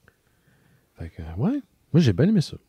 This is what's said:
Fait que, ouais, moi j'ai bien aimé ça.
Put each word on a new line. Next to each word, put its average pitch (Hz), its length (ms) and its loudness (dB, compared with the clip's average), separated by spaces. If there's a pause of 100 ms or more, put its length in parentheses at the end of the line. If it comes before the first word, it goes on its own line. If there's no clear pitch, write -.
(1000)
Fait 85 120 -14
que, - 120 -16 (160)
ouais, 240 220 -2 (320)
moi 165 80 6
j'ai 123 120 4
bien 139 160 2
aimé 214 120 2
ça. - 160 -8 (120)